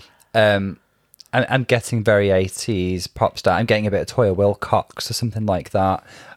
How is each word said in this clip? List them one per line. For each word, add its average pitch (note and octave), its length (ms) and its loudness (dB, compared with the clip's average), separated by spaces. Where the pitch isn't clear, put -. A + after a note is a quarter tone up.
um, G2+ 420 2
I'm, B2 160 2
I'm C3 140 0
getting A#2 400 -2
very G2+ 260 4
eighties F#2 760 -2
pop - 320 -4
star. F2+ 180 2
I'm A2+ 80 0
getting G#2+ 220 0
a G2 40 0
bit F#2 100 0
of - 140 -4
Toya G2+ 200 2
Wilcox - 720 -2
or A#2 40 -6
something A2 320 -4
like F#2 260 -2
that. F#2+ 320 0